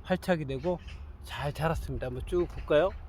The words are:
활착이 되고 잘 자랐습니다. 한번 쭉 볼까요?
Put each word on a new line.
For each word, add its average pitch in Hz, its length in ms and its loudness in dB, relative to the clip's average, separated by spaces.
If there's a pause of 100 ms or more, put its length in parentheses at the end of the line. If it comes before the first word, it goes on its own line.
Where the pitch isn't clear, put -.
활착이 180 420 2
되고 135 340 0 (440)
잘 139 300 -4
자랐습니다. 139 540 0
한번 127 180 -4
쭉 175 220 2
볼까요? 160 420 4 (200)